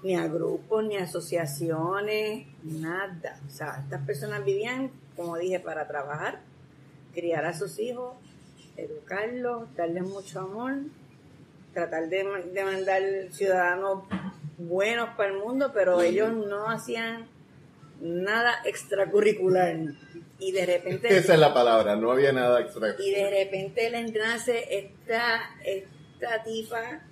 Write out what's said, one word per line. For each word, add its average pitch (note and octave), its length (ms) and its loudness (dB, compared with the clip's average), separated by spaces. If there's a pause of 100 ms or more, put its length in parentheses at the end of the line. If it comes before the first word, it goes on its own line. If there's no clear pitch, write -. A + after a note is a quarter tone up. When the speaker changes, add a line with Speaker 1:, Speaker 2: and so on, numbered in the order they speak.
Speaker 1:
ni F#3+ 140 0
a E3 100 0
grupos, E3 580 -2
ni G#3+ 120 -2
a F#3 80 -2
asociaciones, F3 1400 -2 (180)
nada. E3 840 -8
O - 40 -14
sea, D3 340 -10
estas - 200 -6
personas G#3 400 -6
vivían, A#3+ 460 -2 (260)
como E3+ 220 -6
dije, F3+ 220 -2
para D#3 260 -6
trabajar, D3 540 -6 (760)
criar E3 300 0
a E3 120 -4
sus E3 220 -8
hijos, B3 360 -6 (600)
educarlos, A3+ 1000 -6
darles E3+ 260 -2
mucho F#3+ 380 -8
amor, A3 340 -6 (1000)
tratar E3 360 -4
de F#3+ 160 0
ma-, G3 160 -4
de F3+ 240 -4
mandar F#3+ 380 0 (280)
ciudadanos F#3+ 760 2 (540)
buenos G#3 580 0
para G3+ 140 2
el G3 80 -2
mundo, C4 340 0
pero F#3 220 4
Speaker 2:
Ujú. F3 80 6
Speaker 1:
ellos G#3+ 320 4
no G#3 340 -4
hacían A3+ 600 -6 (720)
nada G3+ 640 0
extracurricular. F#3 1120 4 (640)
Y - 120 -4
de F#3+ 140 0
repente F3+ 420 0
Speaker 2:
<laughs> G3+ 80 8
Esa F#3 180 8
es D#3 60 10
la C3 140 8
palabra, A2+ 420 6
no A2+ 140 2
había C3+ 220 6
nada B2 280 4
extra. G#2+ 380 -2
Speaker 1:
y G3 140 0
de G3+ 180 0
repente G3 600 -2
les A#3 220 -4
nace A#3 520 0 (140)
esta, A3+ 600 -2 (240)
esta A3 760 -6
tipa A3+ 680 -6